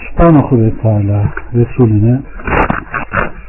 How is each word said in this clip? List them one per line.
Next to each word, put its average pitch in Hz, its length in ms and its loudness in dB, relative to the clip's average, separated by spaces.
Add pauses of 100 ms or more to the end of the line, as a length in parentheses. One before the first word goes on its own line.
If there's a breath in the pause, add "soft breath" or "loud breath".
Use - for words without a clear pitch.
Subhanahu 151 540 4
ve 107 100 2 (100)
Teala 101 500 0 (220)
Resulüne 117 680 2 (1300)